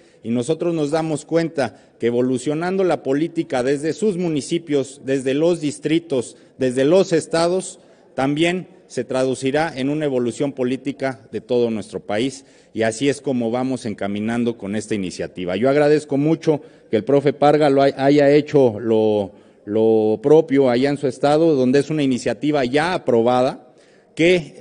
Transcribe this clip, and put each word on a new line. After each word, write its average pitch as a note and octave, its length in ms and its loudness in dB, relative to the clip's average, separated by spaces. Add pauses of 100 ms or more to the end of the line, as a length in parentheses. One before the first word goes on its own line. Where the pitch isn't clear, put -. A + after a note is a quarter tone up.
(220)
Y A2 80 -10
nosotros D#3 440 -2
nos D3+ 160 -2
damos D#3+ 340 -4
cuenta D#3+ 560 -2 (180)
que A#2 100 -2
evolucionando C#3+ 760 -2
la D#3 180 0
política C#3+ 600 -2
desde C#3+ 320 -2
sus G#3 240 -2
municipios, D#3 840 -4
desde C3 280 -2
los E3 280 0
distritos, D3 760 -4 (220)
desde C3 260 0
los F3+ 280 2
estados, E3+ 680 -2 (340)
también D3+ 540 -2 (180)
se - 180 -6
traducirá C3 680 -2
en C3 140 -4
una D3+ 160 -4
evolución C3 480 -2
política C3 800 -6
de G#2+ 80 -6
todo A#2+ 300 0
nuestro G2 300 -8
país, A#2 440 -4 (280)
y G#2+ 100 -4
así A2+ 260 0
es C3+ 120 -2
como A#2+ 300 -2
vamos B2+ 340 -4
encaminando A2 720 -4
con G2 200 -8
esta G#2+ 180 -6
iniciativa. F2+ 600 -6
Yo A#2 120 0
agradezco D3 480 2
mucho D3+ 440 0 (300)
que A2+ 60 0
el G#2 80 -2
profe C#3 280 2
Parga D3 360 2
lo C#3 140 4
hay-, C#3 140 2
haya C#3+ 340 4
hecho C#3+ 480 4
lo, G#2 540 0 (320)
lo A2 580 2
propio C#3 480 4
allá B2+ 200 2
en C#3+ 80 -2
su C#3 100 -4
estado, D3+ 480 2
donde B2+ 240 4
es C#3 100 -6
una D3+ 140 -2
iniciativa C3 600 -2
ya D3 300 0
aprobada, B2+ 800 0 (400)
que E3 460 0